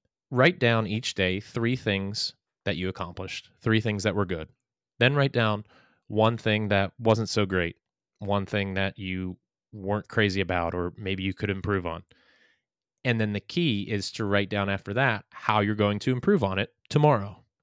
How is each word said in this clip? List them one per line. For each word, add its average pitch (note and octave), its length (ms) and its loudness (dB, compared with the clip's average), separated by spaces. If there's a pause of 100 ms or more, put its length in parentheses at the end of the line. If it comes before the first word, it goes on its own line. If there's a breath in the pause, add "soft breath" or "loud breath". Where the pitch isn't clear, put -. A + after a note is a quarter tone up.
(300)
Write C3 280 4
down A#2 280 4
each G#2+ 280 -4
day F#2+ 260 0
three A#2 360 -2
things G2+ 580 -2 (300)
that G2 120 -2
you F#2 120 -4
accomplished, F#2 640 -10 (100)
three A2 200 4
things G#2 240 -2
that G2+ 100 0
were G2+ 100 0
good. F2 240 -6 (500)
Then B2+ 160 4
write C#3 180 2
down G#2+ 320 0 (440 soft breath)
one A2 280 4
thing G#2+ 320 0
that G2 300 0
wasn't A2 300 2
so G#2 160 0
great, F#2 320 -2 (420)
one G2+ 280 -2
thing G2 280 -4
that F#2+ 240 -2
you F#2 380 -6 (360)
weren't G2+ 360 -4
crazy G2+ 320 2
about, F2 340 -2
or F2 220 -4
maybe F#2+ 260 -6
you F#2+ 120 -2
could G2+ 160 -4
improve F#2+ 360 -2
on. E2 160 -8 (1040 soft breath)
And A#2 160 2
then G#2+ 120 0
the G2+ 80 -2
key C3 420 0
is G2+ 300 -4
to A2+ 120 -4
write G2+ 240 2
down G2+ 200 -2
after G2 260 -4
that A#2+ 360 0
how - 300 2
you're G#2 140 2
going G#2 260 4
to C3 120 0
improve C#3 320 2
on F#2+ 140 0
it G2+ 140 -2 (160)
tomorrow. B2 540 2 (200)